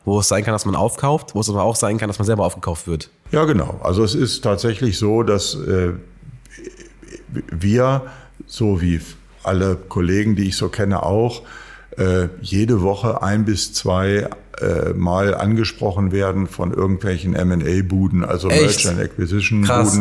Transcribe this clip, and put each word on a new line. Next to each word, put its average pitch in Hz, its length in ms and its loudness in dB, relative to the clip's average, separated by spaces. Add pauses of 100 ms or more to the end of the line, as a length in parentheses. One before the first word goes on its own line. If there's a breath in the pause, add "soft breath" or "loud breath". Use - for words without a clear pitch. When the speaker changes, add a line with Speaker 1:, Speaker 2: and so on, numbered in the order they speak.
Speaker 1:
wo 101 160 2
es 98 80 0
sein 101 160 2
kann, 110 80 0
dass 107 140 -2
man 98 100 0
aufkauft, 139 580 0
wo 101 60 0
es 110 100 0
aber 101 120 0
auch 110 140 2
sein 110 220 0
kann, 110 100 -2
dass 101 100 -6
man 101 80 0
selber 104 180 2
aufgekauft 87 420 -4
wird. 80 240 -4 (220)
Speaker 2:
Ja, 151 120 4
genau. 107 380 0
Also 92 220 2
es 98 100 0
ist - 280 -2
tatsächlich 107 560 0
so, 110 240 2
dass, 101 320 0
äh, 90 380 0 (1600)
wir, 123 520 2 (440 loud breath)
so 101 340 0
wie 85 200 0 (420)
alle 95 340 2
Kollegen, 98 600 0
die 98 120 0
ich 90 80 -4
so 101 120 -2
kenne, 98 340 -2
auch, 113 400 0 (540 loud breath)
äh, 92 320 2 (120)
jede 101 420 2
Woche 101 400 0
ein 104 220 0
bis 101 280 -2
zwei, 95 560 0 (320)
äh, 87 340 0
Mal 92 400 2
angesprochen 101 800 0
werden 95 340 0
von 90 260 -4
irgendwelchen 92 640 -2
M 90 160 2
and 85 160 0
A-Buden, 92 580 2
also - 240 -2
Speaker 1:
Echt? 143 360 2
Speaker 2:
Merger 92 60 0
and - 200 -2
Acquisition-Buden, 101 560 0
Speaker 1:
Krass. 107 340 4